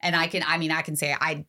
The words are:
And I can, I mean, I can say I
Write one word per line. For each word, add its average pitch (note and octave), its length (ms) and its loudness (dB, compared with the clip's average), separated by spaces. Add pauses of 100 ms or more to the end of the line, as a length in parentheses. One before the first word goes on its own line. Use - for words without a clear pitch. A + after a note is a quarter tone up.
And F3 120 2
I E3 120 4
can, F3 180 -2
I D#3+ 120 2
mean, D#3+ 140 0
I D#3+ 120 0
can D#3 120 -4
say D3 240 0
I D3+ 300 -2